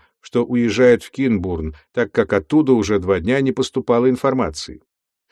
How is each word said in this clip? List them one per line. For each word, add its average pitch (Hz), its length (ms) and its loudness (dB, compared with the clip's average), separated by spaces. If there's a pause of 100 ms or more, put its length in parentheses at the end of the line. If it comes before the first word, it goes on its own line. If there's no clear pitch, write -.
(220)
что - 240 -2
уезжает 120 580 2
в - 80 -20
Кинбурн, 90 640 -4 (180)
так 117 180 -4
как 110 220 0
оттуда 131 400 2
уже 104 240 0
два 92 220 0
дня 123 220 -2
не 135 100 0
поступало 127 580 0
информации. 123 720 -4 (500)